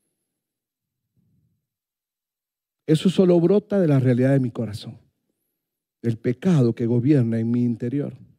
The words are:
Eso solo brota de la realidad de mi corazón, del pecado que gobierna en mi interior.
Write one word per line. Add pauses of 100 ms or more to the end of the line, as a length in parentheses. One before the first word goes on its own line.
(2750)
Eso
solo
brota
de
la
realidad
de
mi
corazón, (1080)
del
pecado
que
gobierna
en
mi
interior. (240)